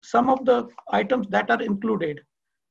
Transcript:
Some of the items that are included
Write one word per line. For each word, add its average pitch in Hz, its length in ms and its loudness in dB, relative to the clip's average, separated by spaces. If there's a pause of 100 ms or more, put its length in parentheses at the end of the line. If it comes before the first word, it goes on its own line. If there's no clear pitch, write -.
Some 247 260 2
of 262 160 2
the 240 240 2 (220)
items 208 380 0
that 202 200 0
are 233 120 2
included 202 600 -4 (500)